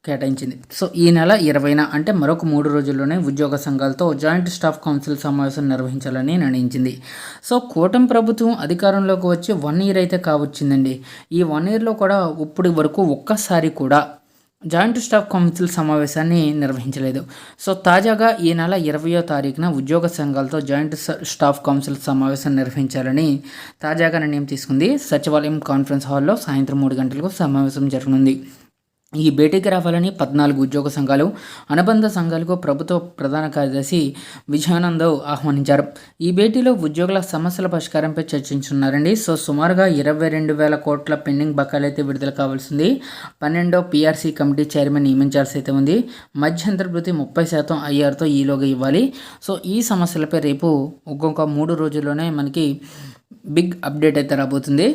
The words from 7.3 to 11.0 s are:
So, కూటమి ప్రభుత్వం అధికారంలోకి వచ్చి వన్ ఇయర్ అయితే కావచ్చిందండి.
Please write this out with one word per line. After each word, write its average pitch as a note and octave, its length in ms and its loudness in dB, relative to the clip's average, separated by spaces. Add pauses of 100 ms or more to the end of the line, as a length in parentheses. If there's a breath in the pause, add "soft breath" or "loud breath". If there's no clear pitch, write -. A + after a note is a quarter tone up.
So, B3 120 0 (120)
కూటమి G#3 460 4
ప్రభుత్వం A3+ 380 2 (120)
అధికారంలోకి F#3+ 640 2
వచ్చి F3 260 0 (140)
వన్ D#3+ 180 0
ఇయర్ F#3+ 180 2
అయితే F3+ 160 0 (100)
కావచ్చిందండి. C#3 680 0 (360 loud breath)